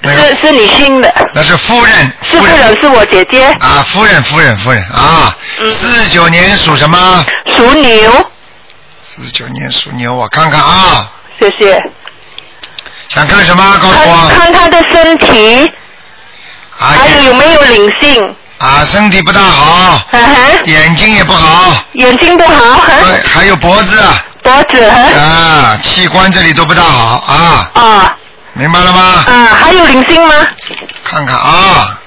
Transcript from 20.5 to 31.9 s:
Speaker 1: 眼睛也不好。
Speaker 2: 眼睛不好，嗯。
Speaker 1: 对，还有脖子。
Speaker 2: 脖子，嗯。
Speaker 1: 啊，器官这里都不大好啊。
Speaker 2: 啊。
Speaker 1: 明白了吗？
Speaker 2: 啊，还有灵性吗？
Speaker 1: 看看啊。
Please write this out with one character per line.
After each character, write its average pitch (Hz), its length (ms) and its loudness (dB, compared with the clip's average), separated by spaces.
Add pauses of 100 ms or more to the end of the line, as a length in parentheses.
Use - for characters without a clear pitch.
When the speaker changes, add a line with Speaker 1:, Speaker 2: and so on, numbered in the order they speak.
Speaker 1:
眼 156 320 0
睛 214 160 0
也 202 100 0
不 160 80 -2
好。 170 500 2 (120)
Speaker 2:
眼 247 240 0
睛 349 200 0
不 339 80 2
好， 330 440 2
嗯。 311 160 2
Speaker 1:
对， - 200 0
还 170 200 0
有 196 100 2
脖 165 280 0
子。 180 200 0 (380)
Speaker 2:
脖 254 100 2 (120)
子， 262 220 0
嗯。 247 280 2
Speaker 1:
啊， 156 680 0
器 185 260 -2
官 185 220 0
这 185 120 -2
里 165 120 0
都 165 120 0
不 151 80 -2
大 180 100 2
好 123 420 0
啊。 139 480 0
Speaker 2:
啊。 220 440 2 (380)
Speaker 1:
明 147 160 -4
白 175 80 0
了 180 140 2
吗？ 185 320 2
Speaker 2:
啊， 247 200 2 (140)
还 330 140 2
有 359 140 2
灵 262 200 0
性 330 200 2
吗？ 311 80 2 (680)
Speaker 1:
看 147 220 -6
看 127 100 -4
啊。 185 720 -2